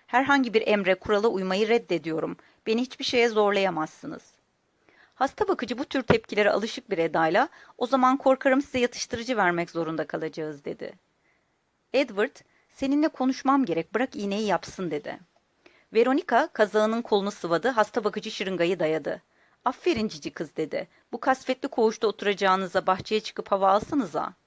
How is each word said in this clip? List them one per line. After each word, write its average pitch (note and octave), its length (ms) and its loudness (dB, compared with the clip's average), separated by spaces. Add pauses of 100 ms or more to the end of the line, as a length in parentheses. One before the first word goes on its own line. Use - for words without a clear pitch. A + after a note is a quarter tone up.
Herhangi C4 480 2
bir A3 120 2
emre, G3 280 2
kurala G#3 340 2
uymayı F#3+ 400 0
reddediyorum. E3 680 -2 (300)
Beni A3 140 0
hiçbir B3+ 240 -8
şeye A#3+ 240 2
zorlayamazsınız." F#3+ 920 0 (920)
Hasta E4 340 -2
bakıcı B3 300 -4
bu C#4+ 60 -6
tür C4+ 180 -2
tepkilere G#3 480 2
alışık - 400 -4
bir F#3 80 -2
edayla, E3 500 2 (300)
"O B3 80 -2
zaman C4 300 4
korkarım C4 460 2
size - 160 -6
yatıştırıcı A#3+ 580 -2
vermek F3 340 0
zorunda D#3+ 360 -4
kalacağız." D#3 580 -8
dedi. - 280 -12 (1000)
Edward, B3 440 0 (340)
"Seninle C#4+ 380 0
konuşmam C4+ 560 0
gerek, E3 300 -2
bırak B3 220 -2
iğneyi G3+ 300 -4
yapsın." F3+ 440 -2
dedi. D3 280 -8 (760)
Veronica C4 580 2
kazağının G#3+ 500 2
kolunu G3+ 280 0
sıvadı, E3+ 380 -2
hasta A3+ 360 0
bakıcı G3+ 260 -4
şırıngayı F3+ 500 -2
dayadı. D#3 420 -2 (420)
"Aferin A#3 440 -2
cici D#3 220 -12
kız." - 260 -10
dedi. - 320 -6 (240)
"Bu B3+ 80 -8
kasvetli C4 480 -2
koğuşta A3+ 380 0
oturacağınıza F#3+ 800 0
bahçeye F#3+ 340 0
çıkıp - 320 -8
hava G3 180 4
alsanıza." G3 640 0 (120)